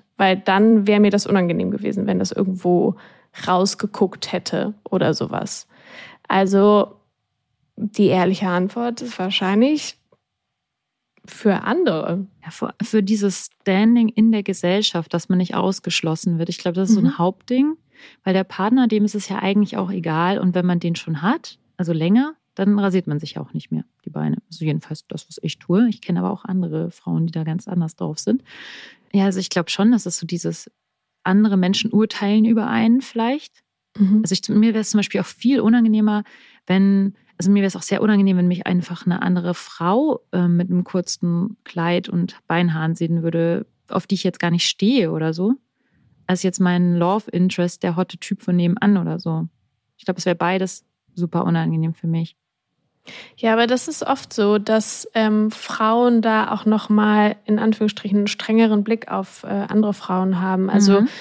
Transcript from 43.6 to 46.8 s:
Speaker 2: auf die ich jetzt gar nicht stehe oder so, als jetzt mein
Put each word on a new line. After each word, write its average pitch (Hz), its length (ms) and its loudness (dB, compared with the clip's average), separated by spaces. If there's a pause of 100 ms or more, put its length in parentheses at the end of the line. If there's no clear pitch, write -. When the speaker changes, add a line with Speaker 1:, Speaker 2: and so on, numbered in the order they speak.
Speaker 2:
auf - 200 -6
die 196 80 -2
ich - 80 -4
jetzt 180 160 -4
gar 175 120 0
nicht 175 160 0
stehe 202 440 0
oder 160 220 -2
so, 190 200 0 (720)
als 185 160 -2
jetzt 185 160 -2
mein 175 360 2